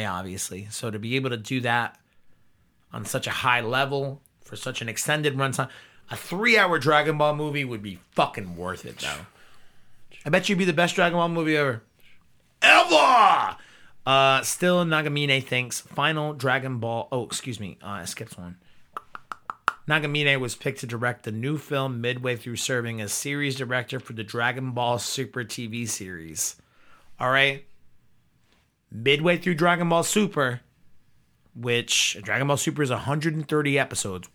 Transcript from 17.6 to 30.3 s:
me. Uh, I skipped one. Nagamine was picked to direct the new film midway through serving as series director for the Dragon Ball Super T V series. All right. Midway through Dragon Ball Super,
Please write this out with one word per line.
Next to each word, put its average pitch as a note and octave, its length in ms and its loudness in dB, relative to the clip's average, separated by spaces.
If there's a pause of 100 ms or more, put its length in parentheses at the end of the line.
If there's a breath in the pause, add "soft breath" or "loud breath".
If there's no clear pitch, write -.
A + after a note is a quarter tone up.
me. F#2+ 220 -12
Uh, F2+ 60 -14
I G2 160 -10
skipped - 340 -12
one. F2+ 180 -12 (1300 soft breath)
Nagamine D3 520 2
was B2 140 -4
picked - 260 -6
to C3 60 -8
direct A#2+ 380 -4
the A2+ 80 -4
new C3 260 -2
film C3+ 420 -4
midway B2 360 -2
through A#2 200 -8
serving A#2 440 -2
as G2+ 120 -6
series C#3+ 440 -2
director B2+ 440 -4
for - 120 -14
the A2 120 -8
Dragon B2 480 -2
Ball A#2+ 260 2
Super B2 460 -6
T A#2+ 220 -8
V A#2 200 -6
series. E2+ 680 -6 (640 soft breath)
All B2+ 120 0
right. C#3 340 4 (1300)
Midway C#3+ 460 2
through F3 180 0
Dragon E3+ 340 2
Ball E3+ 140 4
Super, C#3+ 580 0 (920)